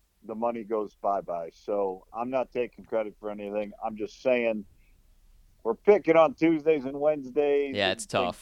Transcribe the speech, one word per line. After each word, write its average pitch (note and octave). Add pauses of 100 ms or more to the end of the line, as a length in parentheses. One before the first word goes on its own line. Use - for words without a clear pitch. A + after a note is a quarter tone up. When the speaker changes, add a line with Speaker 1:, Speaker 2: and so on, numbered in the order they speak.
(260)
Speaker 1:
the A2+
money A#2
goes G#2+
bye-bye. F2
So G2
I'm A#2+
not B2+
taking A#2
credit G#2+
for G#2+
anything. G#2 (100)
I'm A2
just G#2
saying A#2 (960)
we're A2
picking E3
on D#3
Tuesdays D#3
and C#3
Wednesdays, C#3+
Speaker 2:
Yeah, G2
Speaker 1:
and -
Speaker 2:
it's -
Speaker 1:
things F2+